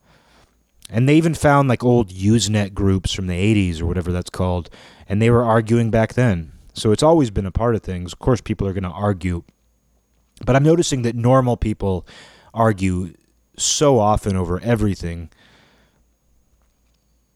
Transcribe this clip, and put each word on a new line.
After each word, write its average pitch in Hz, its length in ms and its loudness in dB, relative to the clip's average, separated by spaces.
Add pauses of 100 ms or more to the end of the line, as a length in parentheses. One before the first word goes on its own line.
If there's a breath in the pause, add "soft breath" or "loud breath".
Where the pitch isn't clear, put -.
(880 soft breath)
And 120 180 0
they 151 100 4
even 165 180 2
found, 143 340 2
like, 117 160 0
old 120 240 2
Usenet 101 640 0
groups 98 400 0
from 95 140 -6
the 90 100 -4
eighties 92 460 0
or 82 40 -2
whatever 87 260 -4
that's 90 180 -6
called, 90 400 -4 (360 loud breath)
and 101 140 -2
they 113 80 2
were 120 160 4
arguing 113 460 2
back 110 240 0
then. 95 380 0 (200)
So - 180 -2
it's 104 120 2
always 151 280 4
been 98 140 -4
a 92 60 -6
part 117 240 -2
of 98 80 -4
things. 90 320 -10
Of - 40 -20
course, 127 220 0
people 104 260 -6
are 95 60 -4
gonna 92 180 -6
argue. 90 520 -4 (1000)
But 123 140 2
I'm 139 80 4
noticing 156 380 2
that 117 120 -2
normal 123 440 2
people 98 480 -4 (480 loud breath)
argue 95 580 0 (440)
so 139 440 2
often 104 340 0
over 90 280 -2
everything. 92 680 -4 (2000 soft breath)